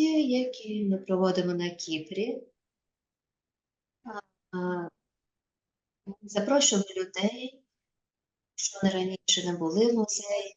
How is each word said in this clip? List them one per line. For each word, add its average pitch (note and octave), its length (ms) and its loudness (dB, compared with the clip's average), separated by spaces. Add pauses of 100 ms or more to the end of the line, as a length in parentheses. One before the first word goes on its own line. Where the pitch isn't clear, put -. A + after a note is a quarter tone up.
(280)
які A3 560 -2
ми F#3+ 140 2
проводимо F3+ 560 2
на F3 160 -2
Кіпрі. F3 720 -6 (1600)
А, G#3+ 140 -10 (400)
а, F3+ 300 -2 (1300)
запрошуємо G#3 600 4 (120)
людей, G#3 680 -4 (920)
що - 280 -6
вони F#3+ 120 2
раніше F#3 520 0
не F3 120 -2
були E3+ 280 2
в A#3 80 4
музеї, G3+ 640 -2